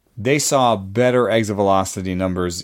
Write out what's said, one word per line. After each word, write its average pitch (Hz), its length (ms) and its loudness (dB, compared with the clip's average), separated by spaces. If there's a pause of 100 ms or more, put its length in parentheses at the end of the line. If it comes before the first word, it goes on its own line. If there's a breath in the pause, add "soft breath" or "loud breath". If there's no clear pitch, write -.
(160)
they 127 220 0
saw 127 380 2
better 113 560 0
exit 107 240 0
velocity 95 580 0
numbers 90 500 -4